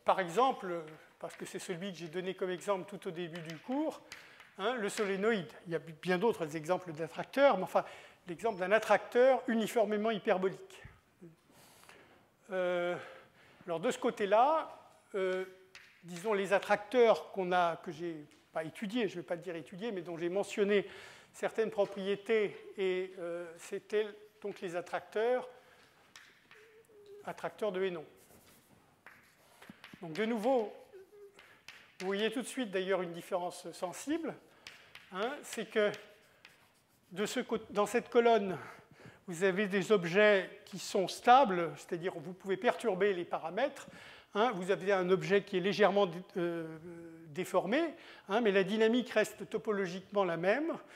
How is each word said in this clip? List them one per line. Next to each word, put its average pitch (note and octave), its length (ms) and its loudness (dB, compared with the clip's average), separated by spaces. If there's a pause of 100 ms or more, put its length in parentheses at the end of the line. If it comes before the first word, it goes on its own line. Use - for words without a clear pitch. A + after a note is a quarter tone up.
par F#3+ 160 4
exemple, F#3 640 0 (360)
parce E3 160 -12
que - 120 -12
c'est F#3+ 120 -10
celui F#3 340 -8
que D#3+ 60 -14
j'ai E3+ 100 -10
donné F3+ 260 -6
comme F#3 160 -4
exemple F3+ 380 -2
tout G3 200 -10
au - 20 -6
début E3+ 300 -8
du D#3+ 160 -10
cours, C#4+ 460 -4 (560)
hein, G#3+ 160 -2
le G#3 160 -4
solénoïde. G3 600 0 (160)
Il E3+ 60 -8
y E3 40 -2
a - 20 0
bien E3 400 -2
d'autres E3+ 380 0
exemples E3+ 360 -2
d'attracteurs, F3+ 640 2
mais C#4+ 80 -2
enfin, - 220 2 (420)
l'exemple F#3+ 300 -4
d'un F3+ 120 0
attracteur A3+ 760 6
uniformément G#3+ 640 2
hyperbolique. F#3+ 720 0 (1700)
Euh, F3+ 440 0 (720)
alors, E3 160 -4
de A3+ 100 2
ce - 80 -2
côté-là, A#3 800 2 (360)
euh, F#3 320 -2 (580)
disons, F3 300 -2
les G3 180 2
attracteurs G#3 800 4
qu'on F#3 180 -2
a, E3+ 260 2
que - 140 -12
j'ai D#3+ 360 -8 (260)
pas D#3+ 100 -4
étudiés, G3+ 460 -2
je - 80 -8
vais E3 100 -10
pas F3 100 -4
dire E3 200 -8
étudiés, F#3+ 360 -8
mais F#3 100 -6
dont E3 160 -8
j'ai E3+ 100 -2
mentionné G3 580 2 (460)
certaines G#3+ 380 -2
propriétés, G3 840 -2 (200)
et, F#3 420 -2
euh, F3 380 -8
c'était G#3 500 -4 (360)
donc G3+ 180 -10
les F3 160 -6
attracteurs, G#3+ 720 -2 (1800)
attracteurs F#3+ 480 -6
de F#3 100 -2
Hénon. F3 220 -4 (2000)
Donc E3 100 -10
de G3 140 0
nouveau, A3+ 460 2 (1300)
vous F#3 80 -6
voyez G3+ 240 0
tout A#3 120 -4
de - 40 -8
suite B3 240 -6
d'ailleurs F#3 320 0
une E3+ 100 -6
différence F3 600 -6
sensible, C4 640 -4 (800)
hein, A3+ 300 -4
c'est - 260 -8
que G#3 220 2 (1200)
de F#3+ 140 -4
ce B3+ 140 -4
cô-, A#3 180 -2 (120)
dans G#3 160 0
cette - 240 -2
colonne, A3 480 4 (680)
vous E3+ 160 -6
avez G3 240 2
des F#3+ 240 0
objets G3 760 4
qui F#3 120 -12
sont F#3 300 -2
stables, F#3+ 680 6
c'est-à-dire F3 400 -6
vous E3+ 180 -10
pouvez F#3+ 220 -4
perturber G3+ 560 2
les F3 120 -4
paramètres, F3 640 -4 (460)
hein, A3+ 200 4
vous F3+ 160 -2
avez F#3+ 220 2
un F#3 180 2
objet F#3 320 4
qui G3+ 140 -4
est F3+ 40 2
légèrement G3 460 4
dé-, F3 160 -6 (140)
euh, E3+ 420 -4 (500)
déformé, F#3 540 0 (460)
hein, G#3+ 140 2
mais G#3 100 4
la G3 100 6
dynamique A3 480 2
reste - 380 0
topologiquement G3 760 -2
la E3+ 120 0
même, A#3 400 0 (200)